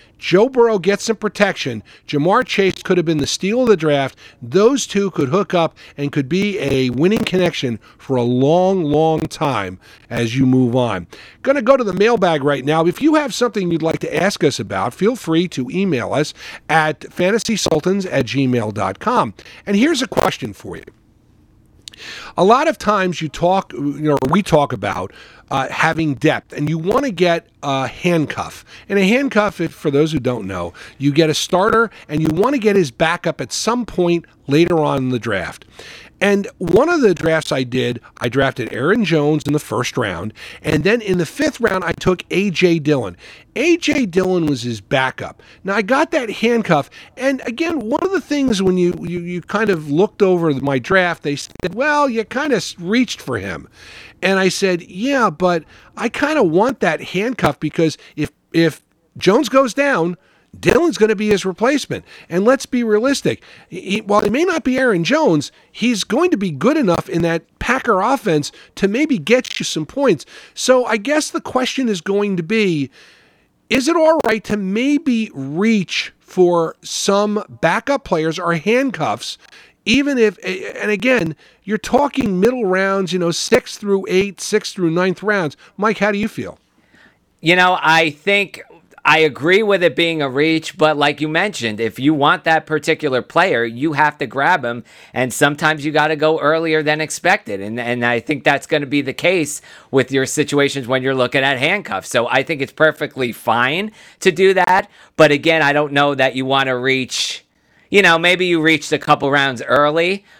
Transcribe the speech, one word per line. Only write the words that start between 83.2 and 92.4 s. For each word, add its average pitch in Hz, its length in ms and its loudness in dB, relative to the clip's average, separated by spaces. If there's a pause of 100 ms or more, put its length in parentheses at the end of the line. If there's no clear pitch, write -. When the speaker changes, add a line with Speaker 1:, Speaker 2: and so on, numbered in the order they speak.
Speaker 1:
sixth - 480 -6
through 196 300 -2
eighth, 190 320 -4
sixth - 340 -6
through 175 160 -2
ninth 180 320 -2
rounds. 196 340 -4 (200)
Mike, 208 220 -2
how 202 120 0
do 202 80 -4
you 214 100 -4
feel? 95 300 -12 (800)
Speaker 2:
You 170 160 2
know, 180 240 4
I 160 300 4
think 196 520 -2 (420)
I 156 160 4
agree 160 420 2
with 202 200 2
it 170 140 2
being 165 240 0
a 139 80 -2
reach, 156 480 0
but 151 220 2
like 143 240 0
you 156 60 -4
mentioned, 156 520 -2
if 113 180 -4
you 139 140 2
want 151 320 2